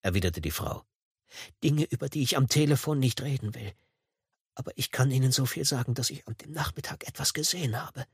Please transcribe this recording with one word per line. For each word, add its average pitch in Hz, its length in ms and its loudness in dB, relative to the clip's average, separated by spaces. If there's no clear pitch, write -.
erwiderte 90 360 2
die 76 120 -2
Frau. - 340 -4
„Dinge, 147 220 4
über 139 240 -4
die 151 120 -2
ich 127 160 2
am 135 100 6
Telefon 147 520 4
nicht 127 240 2
reden 127 320 -4
will. 104 180 -10
Aber - 220 -10
ich - 160 -4
kann 131 180 4
Ihnen 131 220 4
so 131 160 2
viel 156 180 -2
sagen, 123 300 0
dass 127 160 -2
ich 143 160 -14
an 113 100 -8
dem - 140 -16
Nachmittag - 560 -6
etwas - 260 -2
gesehen 151 480 0
habe - 320 -10